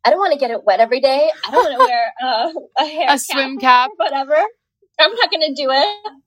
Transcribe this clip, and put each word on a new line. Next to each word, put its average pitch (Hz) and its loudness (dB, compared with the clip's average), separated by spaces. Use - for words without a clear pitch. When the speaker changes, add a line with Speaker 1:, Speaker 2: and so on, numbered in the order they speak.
Speaker 1:
I 233 6
don't 339 2
wanna 349 0
get 247 -4
it 214 -8
wet 196 2
every 233 2
day. 277 2
I - -10
don't 480 4
wanna 285 -2
Speaker 2:
<laughs> 508 6
Speaker 1:
wear, 233 -2
uh, 254 -2
a 294 0
hair 311 -4
Speaker 2:
A - 0
Speaker 1:
cap 277 2
Speaker 2:
swim 269 -6
cap. 254 4
Speaker 1:
or - -20
whatever. 277 -2
I'm 320 2
not 453 0
gonna 311 -2
do 262 -2
it. 392 -2